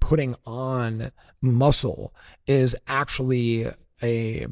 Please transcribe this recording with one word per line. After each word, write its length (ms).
putting 340
on 640
muscle 720
is 280
actually 800
a 500